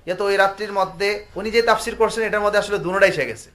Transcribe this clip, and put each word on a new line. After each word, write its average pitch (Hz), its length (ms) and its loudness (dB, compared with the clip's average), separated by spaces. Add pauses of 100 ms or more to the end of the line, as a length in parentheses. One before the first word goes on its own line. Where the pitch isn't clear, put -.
যেহেতু 185 200 -4
ওই 202 120 2
রাত্রির 196 360 0
মধ্যে, 196 600 -2
উনি 202 160 -6
যে 226 120 2
তাফসির 226 320 0
করছেন 226 300 0
এটার 208 160 0
মধ্যে 208 180 2
আসলে 202 200 0
দুটোটাই 185 320 2
এসে 139 160 -2
গেছে। 110 280 -12